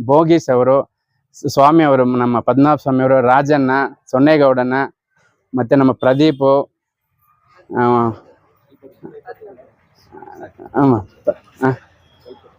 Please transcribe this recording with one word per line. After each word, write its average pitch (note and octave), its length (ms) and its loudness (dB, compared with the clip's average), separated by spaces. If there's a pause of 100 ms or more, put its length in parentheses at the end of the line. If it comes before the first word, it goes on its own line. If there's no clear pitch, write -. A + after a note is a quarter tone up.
ಭೋಗೀಶ್ D#3 520 0
ಅವರು, B2+ 380 0 (420)
ಸ್-, - 160 -12
ಸ್ವಾಮಿ D3 340 2
ಅವರು, C3+ 200 2
ನಮ್ಮ B2 360 -2
ಪದ್ಮನಾಭ C#3 380 0
ಸ್ವಾಮಿ C3 240 -4
ಅವರು, C3 200 2
ರಾಜಣ್ಣ, C3+ 500 0 (400)
ಸೊನ್ನೇಗೌಡಣ್ಣ, C3 600 2 (840)
ಮತ್ತೆ B2 200 -2
ನಮ್ಮ C3 160 2
ಪ್ರದೀಪ್, C3+ 800 0 (1080)
ಆ, B2 60 0 (3000)
ಆಮ, C3+ 220 0 (280)
ಪ-, - 120 -4 (260)
ಆ, C3 60 0 (880)